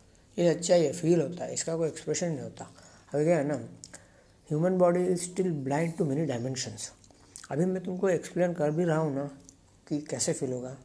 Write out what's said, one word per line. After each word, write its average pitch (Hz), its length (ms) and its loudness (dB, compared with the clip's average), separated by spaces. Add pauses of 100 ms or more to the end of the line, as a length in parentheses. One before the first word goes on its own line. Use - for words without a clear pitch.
(380)
ये 175 100 6
अच्छा, 170 260 2
ये 156 180 6
फील 165 280 4
होता 127 240 -4
है, 123 100 -6
इसका 165 220 -4
कोई 165 120 0
एक्सप्रेशन 151 400 -4
नहीं 151 120 -4
होता। 113 240 -12 (500)
अभी 147 100 2
क्या 170 140 6
है 139 60 0
ना, 135 240 -4 (840)
human 180 300 2
body 180 260 4
is 175 200 0
still 170 360 -2
blind 160 360 0
to - 20 2
many 151 280 0
dimensions। 120 600 -6 (600)
अभी 147 140 0
मैं 185 200 -2
तुमको 185 240 0
एक्सप्लेन 175 460 0
कर 151 160 0
भी 160 140 0
रहा 160 140 2
हूँ 156 160 0
ना 139 240 -6 (500)
कि 147 120 -2
कैसे 147 320 -2
फील 131 200 -4
होगा। 127 320 -8